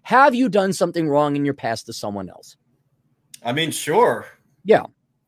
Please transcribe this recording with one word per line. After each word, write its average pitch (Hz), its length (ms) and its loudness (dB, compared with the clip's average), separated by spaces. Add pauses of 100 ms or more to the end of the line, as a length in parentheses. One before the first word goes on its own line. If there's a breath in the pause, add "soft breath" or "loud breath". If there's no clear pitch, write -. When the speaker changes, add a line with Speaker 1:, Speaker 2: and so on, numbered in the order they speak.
Speaker 1:
have 262 320 4
you 247 140 0
done 190 240 0
something 170 360 -2
wrong 147 280 2
in 143 80 -2
your 139 100 -2
past 113 320 -6
to 117 60 -12
someone 101 380 -10
else? - 260 -20 (880)
Speaker 2:
I 120 80 -4
mean, 151 180 -2
sure. 147 560 0 (380)
Speaker 1:
Yeah. 190 200 4 (440)